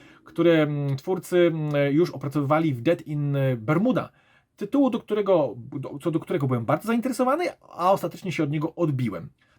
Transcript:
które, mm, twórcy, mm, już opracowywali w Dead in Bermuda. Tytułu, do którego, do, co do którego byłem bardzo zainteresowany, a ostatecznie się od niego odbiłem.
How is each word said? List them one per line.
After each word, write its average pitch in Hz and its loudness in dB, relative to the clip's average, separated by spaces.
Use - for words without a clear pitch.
które, 165 4
mm, 143 -2
twórcy, 180 -2
mm, 151 2
już 156 2
opracowywali 143 0
w 117 -8
Dead 170 0
in 147 -2
Bermuda. 156 0
Tytułu, 262 2
do 220 -4
którego, 190 2
do, 135 -10
co 165 -4
do 156 0
którego 156 -2
byłem 123 0
bardzo 151 0
zainteresowany, 254 0
a 180 0
ostatecznie 170 -4
się 165 -2
od 139 0
niego 156 -4
odbiłem. 123 -2